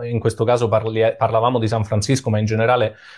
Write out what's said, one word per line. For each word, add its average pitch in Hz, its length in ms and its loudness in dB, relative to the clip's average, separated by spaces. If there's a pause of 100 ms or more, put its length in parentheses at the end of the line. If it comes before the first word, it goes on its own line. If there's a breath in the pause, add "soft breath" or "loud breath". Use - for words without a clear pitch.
in 120 160 -4
questo 117 260 -2
caso 120 240 2
parli-, 110 480 0
parlavamo 117 420 0
di 110 80 0
San 110 160 -2
Francisco, 110 460 -2
ma 107 100 0
in 107 60 0
generale 113 500 0 (220 loud breath)